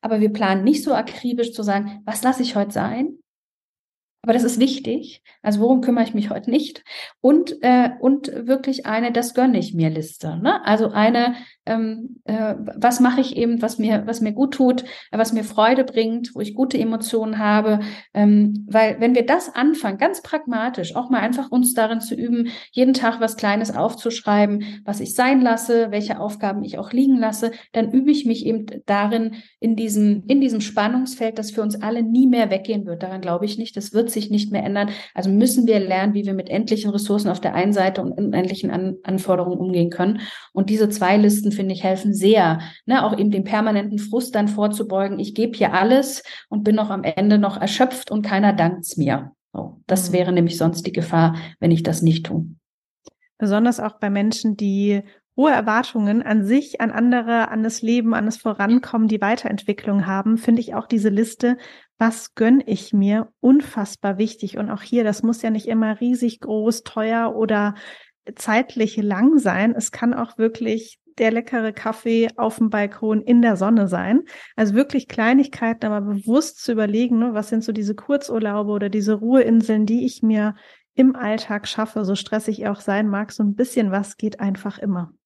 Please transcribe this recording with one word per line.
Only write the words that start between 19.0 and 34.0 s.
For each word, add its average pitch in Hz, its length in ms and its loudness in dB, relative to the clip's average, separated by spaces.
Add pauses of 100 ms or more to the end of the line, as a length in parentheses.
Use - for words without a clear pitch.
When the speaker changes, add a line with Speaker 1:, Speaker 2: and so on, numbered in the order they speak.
Speaker 1:
wenn 240 120 4
wir 240 120 4
das 302 280 0
anfangen, 240 440 0
ganz 370 240 0
pragmatisch, 240 720 -4
auch 247 140 -4
mal 247 100 2
einfach 247 320 -4
uns 247 220 2
darin 226 260 0
zu - 160 -8
üben, 233 320 -2 (240)
jeden 254 220 4
Tag 226 260 0
was 220 160 0
Kleines 208 400 -2
aufzuschreiben, 208 1120 0
was 208 160 -6
ich - 140 -8
sein 254 260 4
lasse, 233 500 2
welche 208 300 -4
Aufgaben 208 420 -4
ich - 140 -10
auch 196 160 -10
liegen 262 240 4
lasse, 220 340 -2 (220)
dann 226 180 0
übe 262 200 4
ich 294 140 2
mich 226 200 -2
eben 220 220 -2 (180)
darin, 220 500 0 (240)
in 226 160 0
diesem, 208 520 0
in 277 120 4
diesem 226 220 0
Spannungsfeld, 226 760 -2
das 214 140 -8
für 226 100 -4
uns 208 200 -4
alle 226 220 -2
nie 240 240 4
mehr 233 220 4
weggehen 196 360 -4
wird. 170 180 -8
Daran 190 160 -8
glaube 180 240 -2
ich 208 140 -4
nicht. 233 180 -10
Das 202 180 -10
wird 233 200 0